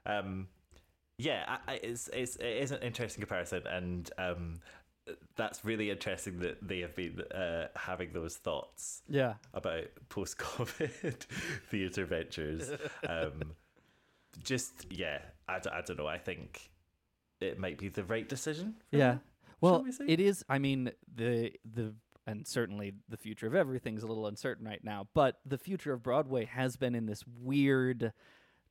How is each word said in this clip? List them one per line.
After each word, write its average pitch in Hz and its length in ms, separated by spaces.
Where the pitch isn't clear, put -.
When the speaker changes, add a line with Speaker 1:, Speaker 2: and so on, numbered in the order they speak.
Speaker 1:
Um, 95 420
yeah, 127 500
I, 135 60
I, - 20
it's, 120 340
it's, 127 280
it - 80
is 135 140
an 139 100
interesting 117 400
comparison, 90 460
and, 90 500
um, 87 420
that's - 280
really 107 260
interesting 95 500
that 90 280
they 92 120
have 87 160
been, 87 260
uh, 85 420
having 90 380
those 82 240
thoughts - 720
Speaker 2:
Yeah. 131 280
Speaker 1:
about 82 320
post-covid - 1080
<laughs> - 500
theatre 95 360
ventures. 82 640
Speaker 2:
<laughs> - 180
Speaker 1:
Um, 78 460
just, - 480
yeah, 80 280
I 92 120
d-, - 100
I 87 120
don't 85 160
know. 76 100
I 80 100
think - 520
it 95 200
might 90 180
be 95 120
the 101 160
right 110 220
decision 156 480
for 143 80
Speaker 2:
Yeah. 131 140
Speaker 1:
them, 123 100
Speaker 2:
Well, 180 140
Speaker 1:
shall 208 80
we 254 80
say? 285 160
Speaker 2:
it 160 140
is. 202 280
I 135 100
mean, 135 320
the, 117 380
the, 110 280
and 110 220
certainly 104 460
the 113 80
future 107 300
of 120 60
everything 127 440
is 107 60
a 113 40
little 110 180
uncertain 110 400
right 107 180
now, 104 300
but 139 320
the 135 120
future 180 340
of 123 100
Broadway 127 440
has 127 320
been 123 180
in 113 100
this 104 220
weird 127 840